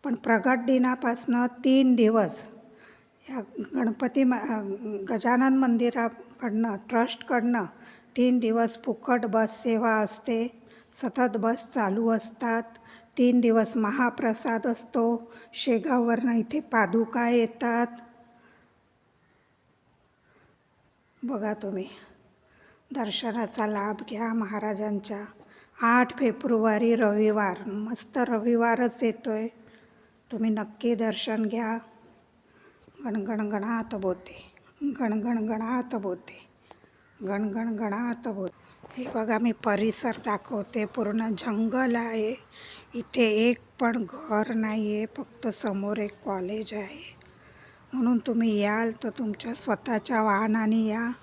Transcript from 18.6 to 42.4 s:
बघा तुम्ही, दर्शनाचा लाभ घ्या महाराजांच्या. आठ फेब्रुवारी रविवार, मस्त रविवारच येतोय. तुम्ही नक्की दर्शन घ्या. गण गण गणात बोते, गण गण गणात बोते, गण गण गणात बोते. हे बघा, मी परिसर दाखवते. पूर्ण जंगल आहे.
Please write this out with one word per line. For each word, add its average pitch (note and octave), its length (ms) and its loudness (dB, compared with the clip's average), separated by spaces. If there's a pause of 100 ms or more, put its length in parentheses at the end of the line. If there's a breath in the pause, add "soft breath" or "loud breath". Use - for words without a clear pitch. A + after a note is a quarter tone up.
बघा G#3+ 320 -2
तुम्ही, G3 340 -6 (1080 soft breath)
दर्शनाचा A3+ 720 -4
लाभ G#3 300 -2 (140)
घ्या A3+ 240 -4
महाराजांच्या. G#3 880 -4 (640 loud breath)
आठ B3 320 4
फेब्रुवारी A3+ 800 2
रविवार, G#3 680 2
मस्त G#3+ 520 -6
रविवारच A#3 840 2
येतोय. A3 460 -2 (840 soft breath)
तुम्ही A3+ 180 0
नक्की G#3+ 440 0
दर्शन A3 500 -2
घ्या. A3+ 340 -2 (1300 soft breath)
गण A3 120 -4
गण G#3+ 240 -4
गणात A3 540 -4
बोते, F#3 580 -6 (480)
गण A3+ 120 0
गण A3+ 260 -2
गणात A3+ 560 -4
बोते, G3 540 -6 (800 soft breath)
गण G3+ 180 -2
गण A3 240 -4
गणात A#3 600 -4
बोते. F#3+ 400 -8 (280 soft breath)
हे B3+ 80 -8 (100)
बघा, A3 240 0
मी A#3 140 2
परिसर G#3+ 580 0
दाखवते. G#3 720 -4
पूर्ण A3 440 -2
जंगल A3+ 680 0
आहे. A3+ 380 -2 (600 loud breath)